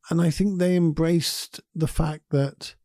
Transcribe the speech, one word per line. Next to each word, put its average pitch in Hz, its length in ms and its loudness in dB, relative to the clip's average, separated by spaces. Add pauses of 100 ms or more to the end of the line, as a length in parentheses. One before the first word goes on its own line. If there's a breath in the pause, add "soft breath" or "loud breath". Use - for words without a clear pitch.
And 170 140 0
I 170 80 2
think 190 300 -2
they 180 160 2
embraced 165 840 0 (140)
the 156 140 -2
fact 156 420 -4
that - 540 -2